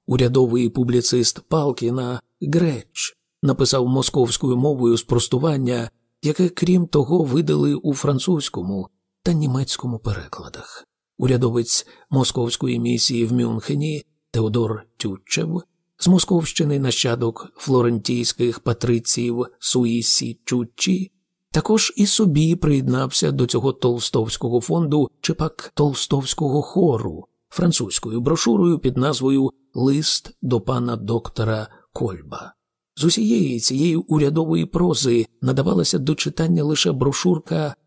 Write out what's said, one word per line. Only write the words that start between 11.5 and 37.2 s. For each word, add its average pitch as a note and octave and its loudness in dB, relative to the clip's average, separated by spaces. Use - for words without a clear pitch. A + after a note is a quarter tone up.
московської B2 0
місії A#2 0
в A2+ -2
Мюнхені C#3 -2
Теодор A2 -2
Тютчев, D#3+ -6
з - 2
Московщини D#3+ 2
нащадок A#2+ -2
флорентійських A#2+ 0
патриціїв A#2+ -2
Суїсі A#2 0
Чуччі, F3+ -2
також G#3+ 2
і G3+ 4
собі E3 4
приєднався C3+ 0
до C3+ 0
цього B2 0
толстовського A#2+ -2
фонду D3+ 0
чи - -2
пак - -6
толстовського C#3+ 0
хору A2+ 0
французькою A#2+ 0
брошурою D3 2
під B2+ -2
назвою C3+ 2
«Лист C#3 0
до B2 0
пана A#2+ -2
доктора A2 -4
Кольба». E2 -8
З C#3 -2
усієї F3 2
цієї D#3 2
урядової D#3+ 0
прози C#3 0
надавалося D3+ 0
до D3 -2
читання E3 0
лише D3 0
брошурка D3+ 0